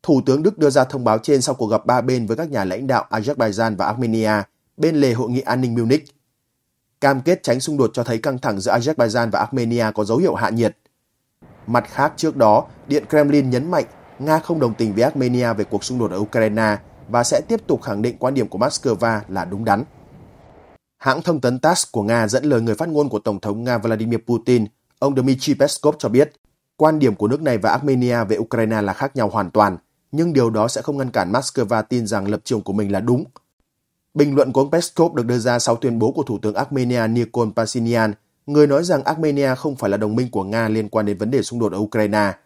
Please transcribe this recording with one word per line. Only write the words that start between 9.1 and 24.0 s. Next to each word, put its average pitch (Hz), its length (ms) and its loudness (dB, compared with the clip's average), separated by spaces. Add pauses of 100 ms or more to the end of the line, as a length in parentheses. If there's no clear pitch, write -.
và - 80 0
Armenia 117 460 0 (100)
có 107 80 -2
dấu 110 140 0
hiệu 175 180 2
hạ 113 140 0
nhiệt. 120 280 0 (920)
Mặt 120 220 2
khác, 143 280 0
trước 156 200 -2
đó, 117 280 6 (220)
Điện 143 220 0
Kremlin 147 400 4
nhấn 127 220 -2
mạnh 160 140 0 (340)
Nga 156 200 2
không 160 200 -4
đồng 123 140 0
tình 107 200 -2
với 107 100 2
Armenia 123 500 0
về 104 100 -2
cuộc 101 200 -4
xung 127 160 -6
đột 107 120 -2
ở 90 60 -6
Ukraine 107 600 0 (320)
và 120 140 2
sẽ 147 240 0
tiếp 220 200 -4
tục 143 140 0
khẳng 104 200 -6
định 120 160 -2
quan 131 160 -2
điểm 120 140 0
của 95 120 -10
Moscow 113 680 0
là 92 180 -6
đúng 101 200 -8
đắn. 107 180 2 (1120)
Hãng 135 240 0
thông 160 200 -2
tấn 127 180 0
tass - 320 0
của 110 120 -2
Nga 113 240 2
dẫn 127 180 0
lời 135 160 2
người 113 140 0
phát 165 140 -4
ngôn 147 200 0
của 107 100 -4
Tổng 101 200 -4
thống 107 240 -6
Nga 120 140 0
Vladimir 110 500 -2